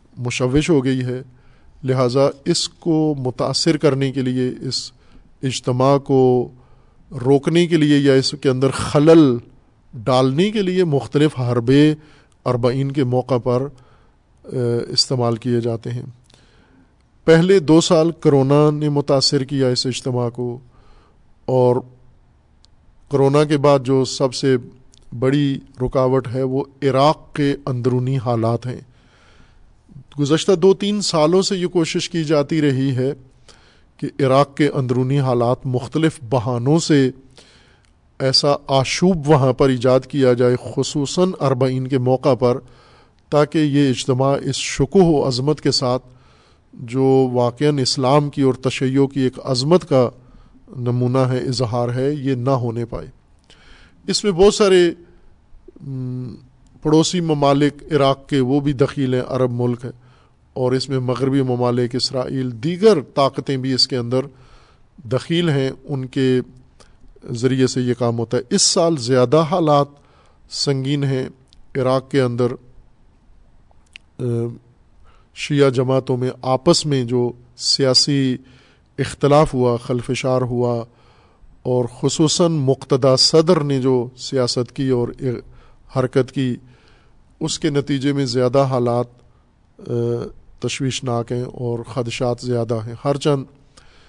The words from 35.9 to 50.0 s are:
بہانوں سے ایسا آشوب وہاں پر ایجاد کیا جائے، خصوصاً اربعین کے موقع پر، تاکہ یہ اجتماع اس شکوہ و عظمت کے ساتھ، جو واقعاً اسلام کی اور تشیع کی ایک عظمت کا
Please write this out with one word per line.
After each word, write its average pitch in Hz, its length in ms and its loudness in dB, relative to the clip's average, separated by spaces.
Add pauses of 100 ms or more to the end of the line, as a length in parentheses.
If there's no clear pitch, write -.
بہانوں 127 500 0
سے 139 320 2 (1120)
ایسا 135 320 2 (120)
آشوب 143 640 0
وہاں 135 240 4
پر 139 160 2
ایجاد 127 300 2
کیا 131 340 2
جائے، 123 220 2 (200)
خصوصاً 151 640 -2
اربعین 131 480 0
کے 135 100 -2
موقع 127 360 2
پر، 123 240 2 (720)
تاکہ 151 280 2
یہ 143 320 2
اجتماع 135 540 0
اس 139 120 -4
شکوہ - 480 0
و 143 240 2
عظمت 135 340 -2
کے 143 100 0
ساتھ، 127 360 -2 (640)
جو 131 600 2
واقعاً 123 460 0
اسلام 139 500 2
کی 139 120 -4
اور 131 120 4
تشیع 131 520 0
کی 135 140 -6
ایک 127 240 -2
عظمت 143 460 0
کا 127 200 4 (680)